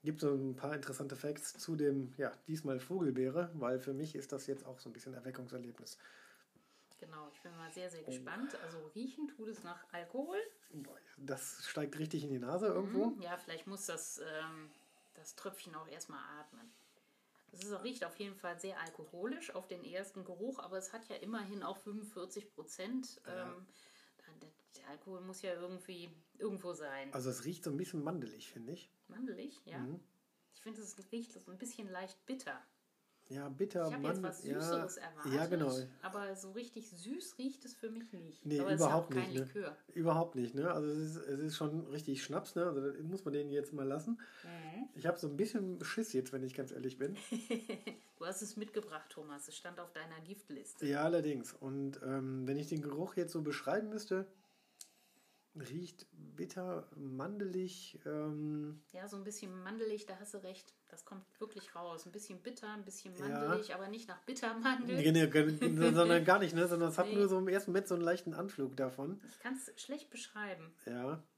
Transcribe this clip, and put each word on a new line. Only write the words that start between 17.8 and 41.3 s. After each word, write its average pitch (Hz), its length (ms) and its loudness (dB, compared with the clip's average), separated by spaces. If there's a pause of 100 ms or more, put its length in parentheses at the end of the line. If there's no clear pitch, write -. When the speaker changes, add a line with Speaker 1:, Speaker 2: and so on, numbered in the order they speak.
Speaker 2:
riecht 247 200 -4
auf - 120 -8
jeden 202 180 -8
Fall 175 240 -6
sehr 185 220 -6
alkoholisch 175 720 -6
auf 185 140 -6
den 180 160 -8
ersten 185 400 -8
Geruch, 196 340 -4
aber 190 180 -6
es 190 160 -4
hat 226 160 -12
ja 220 80 -6
immerhin 208 460 -4
auch 190 160 -4
fünfundvierzig 208 720 -8
Prozent. 220 720 -4
Speaker 1:
Ja. 180 200 -6
Speaker 2:
Ähm, 180 220 -10 (760)
der, 160 60 -18 (280)
der - 140 -16
Alkohol 180 300 -10
muss 185 220 -8
ja 185 120 0
irgendwie 175 560 -8 (260)
irgendwo 190 360 -2
sein. 139 420 -6
Speaker 1:
Also 131 160 0
es 123 140 -4
riecht 175 180 -4
so 165 80 0
ein 139 60 0
bisschen 165 260 -2
mandelig, 139 480 -4
finde 120 220 -8
ich. - 180 -12 (160)
Speaker 2:
Mandelig, - 600 -8
ja. 165 120 -10
Speaker 1:
Mhm. 139 220 -6 (520)
Speaker 2:
Ich - 100 -20
finde, 220 180 -10
es 202 160 -10 (160)
riecht 233 200 -4
so 185 160 -16
ein 185 100 -14
bisschen 226 300 -8
leicht 185 380 -8
bitter. 196 340 -4 (680)
Speaker 1:
Ja, 139 180 -4
bitter, 170 400 2
Speaker 2:
Ich 151 60 0
hab 143 80 -2
jetzt 185 180 2
Speaker 1:
Mandel-, - 100 -2
Speaker 2:
was - 140 -10
Speaker 1:
ja. 139 160 0
Speaker 2:
Süßeres 165 380 2
erwartet, 151 340 -4
Speaker 1:
Ja, 156 140 6
genau. 156 280 4 (280)
Speaker 2:
aber 196 340 -4
so 190 160 -10
richtig 233 380 -8
süß 220 480 -8
riecht 262 260 -4
es 240 100 -12
für - 140 -8
mich 226 240 -8
nicht. 165 320 -12
Speaker 1:
Nee, 147 160 4
Speaker 2:
Aber 139 80 4
es 151 60 6
ist 156 60 6
ja 160 80 10
Speaker 1:
überhaupt 165 260 6
Speaker 2:
auch - 40 4
kein 123 120 2
Speaker 1:
nicht, 131 80 0
ne? 135 60 2
Speaker 2:
Likör. 165 320 -4 (180)
Speaker 1:
Überhaupt 165 400 4
nicht, 120 200 0
ne? 151 160 2
Also 151 200 2
es 151 80 2
ist, 156 180 -2
es 139 240 -2